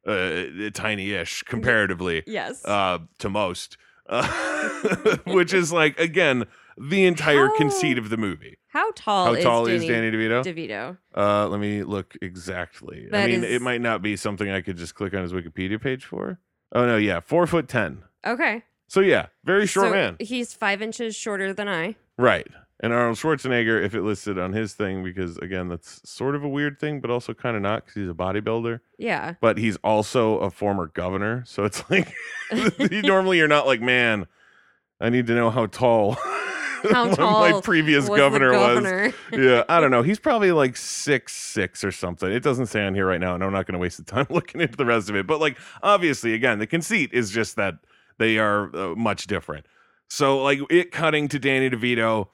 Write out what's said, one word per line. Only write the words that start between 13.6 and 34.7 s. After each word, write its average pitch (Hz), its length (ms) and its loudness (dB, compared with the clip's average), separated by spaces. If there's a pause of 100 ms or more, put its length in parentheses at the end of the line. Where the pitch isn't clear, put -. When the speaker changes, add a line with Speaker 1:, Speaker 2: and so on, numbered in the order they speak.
Speaker 1:
might 123 180 -2
not 113 200 0
be 104 160 -2
something 101 320 -4
I 95 120 -2
could 90 160 -8
just 85 180 -12
click 95 180 -6
on 95 100 -2
his 87 100 -6
Wikipedia 92 480 -6
page 131 240 -6
for. - 340 -10 (340)
Oh, 120 140 2
no, 120 100 2
yeah, 101 240 2
four 170 280 0
foot 160 200 0
ten. 95 360 -4 (200)
Speaker 2:
Okay. 240 380 -2 (260)
Speaker 1:
So, 190 120 2
yeah, 147 260 4 (180)
very 196 220 2
short 190 220 2
Speaker 2:
So - 40 2
Speaker 1:
man. 120 280 0
Speaker 2:
he's 240 340 -6
five 202 280 -2
inches 226 340 -8
shorter 196 360 -6
than 202 160 -6
I. 185 280 -4 (200)
Speaker 1:
Right. 107 300 2 (320)
And 117 140 -2
Arnold 117 240 0
Schwarzenegger, 120 680 0
if 101 120 -4
it 98 80 -2
listed 98 360 -4
on 92 140 -4
his 107 220 -4
thing, 95 280 -4
because, 90 360 -8
again, 90 320 -6
that's - 380 -12
sort 135 260 -6
of 143 100 -8
a 147 40 -6
weird 143 300 -4
thing, 151 220 -6
but 120 100 -6
also 120 220 -4
kinda 113 260 -4
not, 101 280 -2
'cause - 80 -20
he's 98 140 -6
a 87 60 -8
bodybuilder. 110 680 -4 (180)
Speaker 2:
Yeah. 165 420 -4
Speaker 1:
But 110 160 4
he's 107 220 -2
also 110 640 2
a 95 100 -2
former 98 380 -4
governor, 98 580 -4
so - 180 -4
it's - 260 -4
like, 185 220 2 (380)
<laughs> - 20 -4 (260)
you, 190 240 0
normally 190 360 4
you're 156 100 6
not 147 180 4
like, 123 140 4
"Man, 120 460 2 (720)